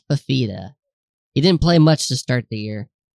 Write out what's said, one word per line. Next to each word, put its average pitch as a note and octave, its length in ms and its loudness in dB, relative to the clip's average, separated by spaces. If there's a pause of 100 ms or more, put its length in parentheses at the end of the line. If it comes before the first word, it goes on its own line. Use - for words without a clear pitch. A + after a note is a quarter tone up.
(100)
Fifita. A#2+ 640 -4 (600)
He C3+ 60 0
didn't E3+ 200 4
play E3+ 180 4
much D#3 300 4
to C3+ 80 -4
start B2 340 -6
the A2+ 80 -8
year, G#2+ 300 -10 (300)